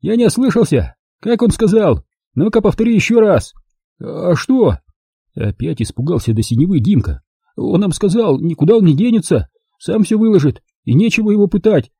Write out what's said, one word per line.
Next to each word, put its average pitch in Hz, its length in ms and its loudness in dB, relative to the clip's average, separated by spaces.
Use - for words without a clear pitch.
Я 208 140 -4
не 240 100 2
ослышался! 214 680 0
Как 226 220 -2
он 233 100 2
сказал? 208 520 0
Ну-ка 208 260 0
повтори 226 340 0
ещё 226 240 0
раз!» 202 340 0
«А 175 360 -4
что?» — 208 420 0
опять 110 460 -6
испугался 123 520 -4
до 107 80 -2
синевы 147 380 0
Димка. 113 420 0
«Он - 260 -2
нам 202 100 -2
сказал, 202 480 0
никуда 165 380 0
он 208 80 2
не 156 100 4
денется, 196 540 0
сам 214 240 -2
всё 220 140 0
выложит, 196 440 2
и 120 100 -2
нечего 214 380 0
его 202 160 2
пытать 190 520 0